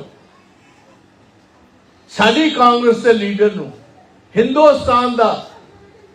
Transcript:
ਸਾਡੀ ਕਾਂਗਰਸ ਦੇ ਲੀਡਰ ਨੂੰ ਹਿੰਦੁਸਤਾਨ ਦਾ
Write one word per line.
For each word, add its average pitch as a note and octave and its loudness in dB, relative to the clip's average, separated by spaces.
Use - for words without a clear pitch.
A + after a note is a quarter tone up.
ਸਾਡੀ C4 0
ਕਾਂਗਰਸ A#3+ 2
ਦੇ A#3+ 2
ਲੀਡਰ G3+ -2
ਨੂੰ D3+ -12
ਹਿੰਦੁਸਤਾਨ B3+ 0
ਦਾ A3+ -2